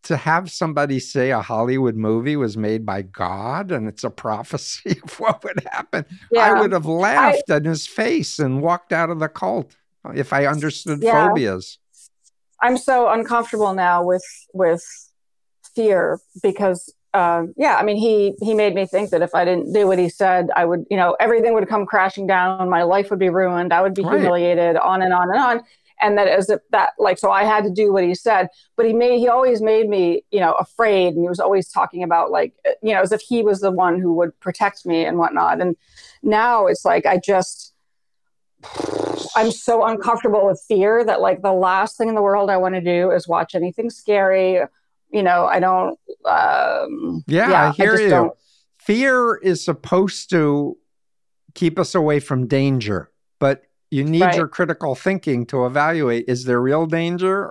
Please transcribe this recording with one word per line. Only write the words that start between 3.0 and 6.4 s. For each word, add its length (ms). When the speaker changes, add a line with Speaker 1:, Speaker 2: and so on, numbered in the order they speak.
Speaker 1:
God 680
and 160
it's 160
a 60
prophecy 880
<laughs> 40
of 160
what 240
would 180
happen, 380
I 60
Speaker 2:
Yeah. 220